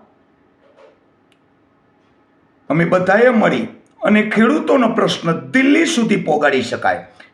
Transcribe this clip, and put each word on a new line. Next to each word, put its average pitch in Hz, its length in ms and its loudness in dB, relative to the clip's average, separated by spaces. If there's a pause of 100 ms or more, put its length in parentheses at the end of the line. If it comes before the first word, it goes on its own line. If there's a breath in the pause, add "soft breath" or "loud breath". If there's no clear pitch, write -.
(2750)
અમે 165 140 0 (100)
બધાએ 196 440 2
મળી 151 260 0 (460)
અને 214 120 4 (140)
ખેડૂતોનો 254 640 2
પ્રશ્ન 165 360 -2 (200)
દિલ્હી 285 420 2
સુધી 196 320 0
પોગાડી 143 420 0
શકાય, 92 320 -4 (320 loud breath)